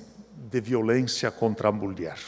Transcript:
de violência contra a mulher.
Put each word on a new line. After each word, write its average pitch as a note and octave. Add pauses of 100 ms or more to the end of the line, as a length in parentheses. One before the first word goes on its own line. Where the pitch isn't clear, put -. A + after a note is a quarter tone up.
(360)
de B2+
violência A#2
contra A2
a -
mulher. F#2+ (100)